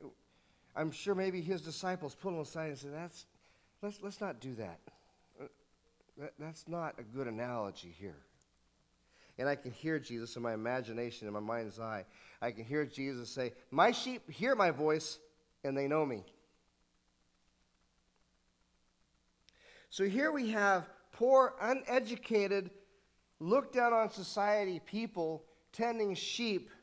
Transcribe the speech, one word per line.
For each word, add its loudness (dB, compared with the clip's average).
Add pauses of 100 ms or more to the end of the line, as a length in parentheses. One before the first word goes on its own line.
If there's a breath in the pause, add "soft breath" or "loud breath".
(760 soft breath)
I'm 0
sure -2
maybe 0
his -2
disciples -6
pulled -6
him -4
aside -6
and -8
said, -12
"That's, -12 (560 soft breath)
let's, -8
let's -10
not -4
do -8
that. -8 (600)
Uh, -12 (720)
that, -12
that's -12
not -4
a -12
good -6
analogy -6
here." -12 (1120 soft breath)
And -2
I 2
can -10
hear -2
Jesus -8
in -8
my 0
imagination, -4
in -6
my -2
mind's -6
eye. -6 (360 loud breath)
I -2
can -10
hear 0
Jesus -8
say, -4 (160 loud breath)
"My 6
sheep -4
hear 2
my 6
voice, 0 (440)
and -2
they 0
know 4
me." -4 (3750 loud breath)
So 0
here 4
we 0
have 4 (240)
poor, 8
uneducated, 2 (680 loud breath)
looked 2
down 6
on 4
society 0
people -2 (280 soft breath)
tending 0
sheep. -2 (120)